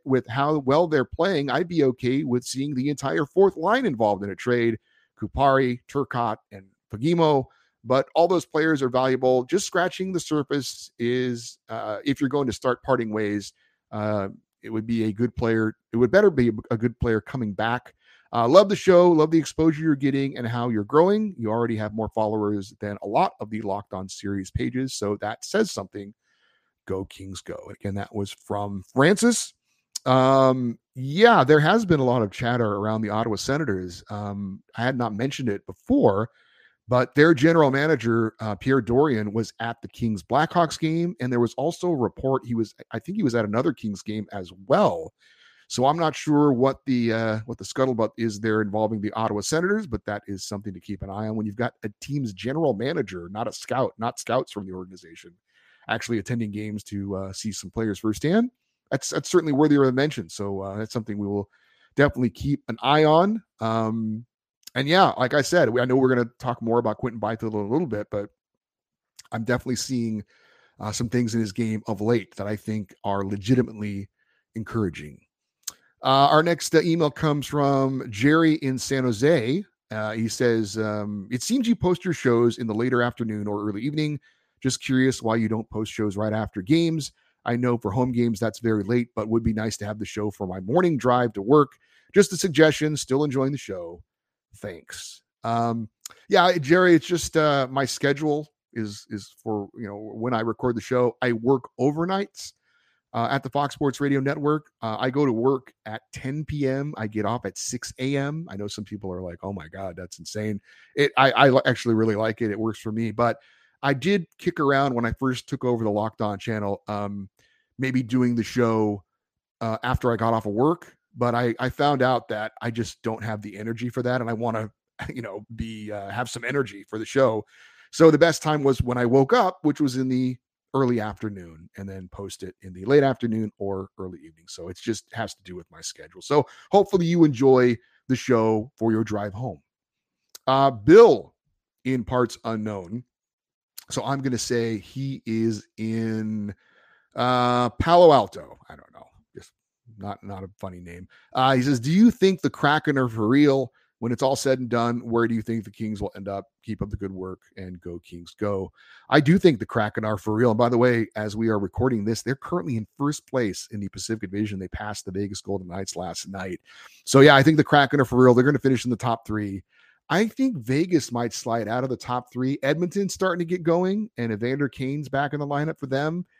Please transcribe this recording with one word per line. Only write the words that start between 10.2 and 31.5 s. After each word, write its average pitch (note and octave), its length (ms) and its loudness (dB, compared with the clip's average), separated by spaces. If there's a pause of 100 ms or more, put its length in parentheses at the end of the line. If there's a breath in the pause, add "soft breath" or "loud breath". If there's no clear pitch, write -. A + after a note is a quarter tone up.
surface C#3+ 800 -4
is, A#2+ 600 -4 (100)
uh, G#2+ 360 -8
if C#3 160 -2
you're C#3 80 0
going C#3+ 180 -2
to A2+ 60 -2
start B2 300 -2
parting A#2+ 300 0
ways, G#2 400 -2 (400)
uh, G#2+ 360 -2 (340)
it A2+ 80 -14
would A2 160 -4
be A2+ 180 -2
a G#2+ 80 -2
good A2+ 240 -4
player. A2 400 0 (160)
It A2+ 40 -6
would A#2+ 140 4
better G3+ 200 6
be B2+ 200 2 (200)
a A#2+ 60 0
good A#2 220 -4
player A2 220 0
coming A2 320 -6
back. A2+ 420 -4 (360 soft breath)
Uh, A#2 160 0
love F#3+ 220 8
the G3 80 -2
show. F3+ 340 6
Love D#3+ 200 4
the E3 80 2
exposure D#3 420 0
you're D#3 160 0
getting C#3 400 -2
and B2 100 -6
how A#2+ 220 -2
you're G#2+ 160 0
growing. F#3 540 2
You A2 100 -4
already A#2 280 -2
have G#2+ 180 -6
more G#2+ 160 -4
followers G#2 680 -2
than G#2 240 -10
a - 40 -10
lot C#3 340 0
of G#2+ 80 -10
the A2 140 -8
Locked G2+ 320 -8
On F#2+ 120 -10
series G2 440 -8
pages. B2+ 420 -4
So G#2 300 -4
that G#2+ 220 -8
says G#3+ 260 -2
something. G2+ 420 -12 (760)
Go F#2+ 200 -6
Kings, F#2+ 340 -16
go." - 160 -14 (140)
Again, G2+ 240 -8
that G2+ 200 -8
was G2+ 160 -4
from G2+ 520 -8 (100)
Francis. G3+ 640 4 (500)
Um, C3 720 4 (160)
yeah, E3 480 4
there D3 180 6